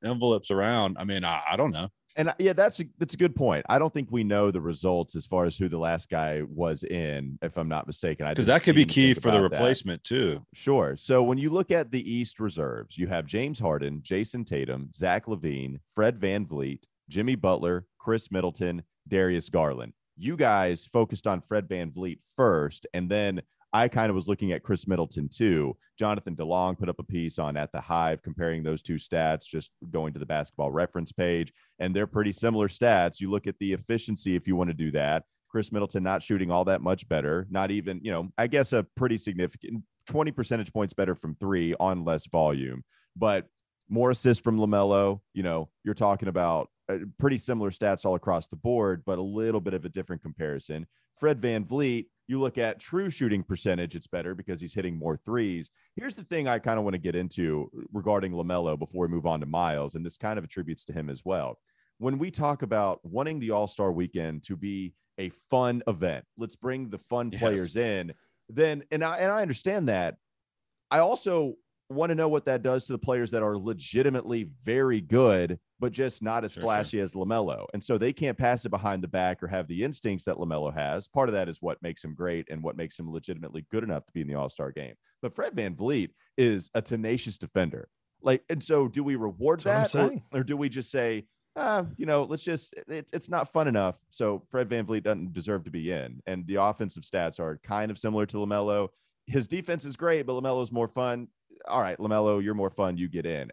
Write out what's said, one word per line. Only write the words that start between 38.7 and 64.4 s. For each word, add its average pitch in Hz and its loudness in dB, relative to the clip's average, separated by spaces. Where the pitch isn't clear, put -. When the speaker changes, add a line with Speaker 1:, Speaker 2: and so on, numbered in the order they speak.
Speaker 2:
a 107 2
pretty 117 0
significant 98 -4
twenty 151 0
percentage 113 -2
points 104 -2
better 92 0
from 80 -6
three 90 0
on 90 2
less 80 0
volume, 69 0
but 98 2
more 120 4
assists 123 4
from 113 2
LaMelo. 101 4
You 95 -2
know, 82 -2
you're 107 -2
talking 101 2
about, 85 0
uh, 95 -2
pretty 135 2
similar 107 -2
stats 98 0
all 92 2
across 87 -2
the - -12
board, 101 0
but 92 -2
a 92 -4
little 107 -2
bit 95 -4
of 87 -4
a - -10
different 87 -8
comparison. 78 -8
Fred 147 2
VanVleet, 120 0
you 131 -2
look 131 0
at 113 0
true 190 -4
shooting 104 0
percentage, 87 -2
it's 82 -12
better 87 -6
because 90 -8
he's 85 -12
hitting 90 -4
more 78 -2
threes. 101 -4
Here's 240 -8
the 202 -16
thing 151 -2
I 120 2
kinda 113 0
wanna 101 0
get 82 -2
into 85 -2
regarding 98 0
LaMelo 85 -2
before 87 -2
we 85 -4
move 82 -2
on 80 2
to 71 -6
Miles, 76 -2
and 82 -8
this 85 -10
kind 107 -6
of 87 -6
attributes 80 -10
to 73 -10
him 76 -6
as 67 -12
well. 80 -4
When 135 -2
we 175 -4
talk 147 -2
about 101 0
wanting 135 -4
the 113 -4
All-Star 101 0
Weekend 82 -4